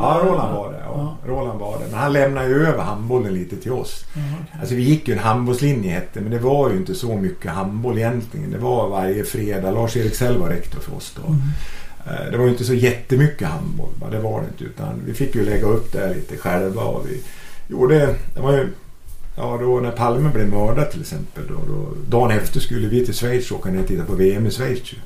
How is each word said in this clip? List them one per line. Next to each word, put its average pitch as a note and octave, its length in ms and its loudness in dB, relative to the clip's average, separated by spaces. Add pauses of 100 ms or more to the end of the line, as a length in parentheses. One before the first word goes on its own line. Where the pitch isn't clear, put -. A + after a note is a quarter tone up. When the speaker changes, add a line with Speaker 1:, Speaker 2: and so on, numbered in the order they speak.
Speaker 1:
Ja, D#3+ 220 4
Roland A#2+ 300 2
var G2+ 160 -6
det, - 140 -10
ja. D3 400 -6
Speaker 2:
Ja. B2 80 -6
Speaker 1:
Roland B2 260 -4
var G2+ 200 -6
det. A2+ 120 -6
Men A2 80 -6
han C#3+ 140 0
lämnade C3+ 340 2
ju C#3+ 200 4
över D3 160 2
handbollen G#2 500 0
lite F2+ 240 -4
till A2+ 140 -6
oss. - 420 -4
Speaker 2:
Ja, D3+ 80 -6 (200)
okej. - 180 -14
Speaker 1:
Alltså, A2 160 -4
vi B2 60 0
gick D3+ 260 4
ju A#2 60 0
en G2 60 0
handbollslinje, A#2+ 720 0
hette, F2+ 300 -4
men A2 100 -4
det A#2 80 -2
var C3+ 300 2
ju F#2+ 80 0
inte F#2 180 -2
så A2+ 200 -4
mycket F#2 360 -4
handboll G#2 460 -4
egentligen. A2+ 540 -4
Det G#2 60 -6
var A#2 320 0
varje G2 340 -2
fredag. G2 480 -2
Lars-Erik A2+ 440 0
Sell B2 220 4
var E2+ 120 4
rektor D3+ 300 0
för C#3 160 -6
oss - 280 -12
då. - 40 -4
Speaker 2:
Mm. D3+ 140 2 (640)
Speaker 1:
Eh, - 260 -6
det A2+ 60 -2
var B2 80 4
ju B2 60 6
inte A#2 140 -2
så B2 80 2
jättemycket B2 720 2
handboll, D#2 440 0 (100)
va? A2 100 -4
Det A2 80 -2
var A2 220 -4
det - 60 -6
inte, - 160 -10
utan A1+ 420 -8
vi A#2+ 80 -6
fick - 220 0
ju G#2+ 100 2
lägga G#2 220 4
upp - 240 4
det F#2+ 220 0
lite - 240 -6
själva F#2+ 440 -2
och A#2 280 -2
vi - 120 -6 (460)
gjorde, B2+ 480 4 (200)
det B2+ 60 0
var C3+ 120 2
ju... C3+ 140 2 (680)
Ja, A#2+ 260 -4
då B2 180 2
när A#2+ 120 -2
Palme B2 420 2
blev G#2 140 6
mördad A2 440 6
till D#3+ 100 -4
exempel, - 460 -8
då, - 60 -4 (200)
då, G2+ 140 0 (300)
dagen A#2 140 6
efter G#2+ 280 4
skulle A2 280 4
vi A#2+ 180 4
till A2 80 0
Schweiz - 380 0
och G2 80 -4
åka G2 120 -4
ner F#2 100 0
och F#2 60 2
titta E2 180 0
på G2 80 -2
V F#2+ 220 4
M A2 120 2
i G2 40 2
Schweiz - 420 -4
ju. - 120 -12